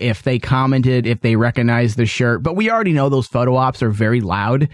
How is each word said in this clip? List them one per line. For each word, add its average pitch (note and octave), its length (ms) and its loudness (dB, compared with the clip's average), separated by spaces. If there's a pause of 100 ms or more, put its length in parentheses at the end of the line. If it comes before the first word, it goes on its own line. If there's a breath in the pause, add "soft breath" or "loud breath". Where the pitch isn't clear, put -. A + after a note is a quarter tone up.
if A2+ 220 -2
they B2+ 140 -2
commented, C3 680 0
if A#2 140 -2
they A2+ 160 2
recognized A#2 580 0
the B2 100 0
shirt. A#2+ 380 -2
But E3 140 -2
we G#3+ 120 0
already A3+ 220 0
know C#3 160 2
those C3+ 200 0
photo B2 280 0
ops C3 260 -2
are A#2+ 80 2
very A2 300 0
loud. G#2+ 540 0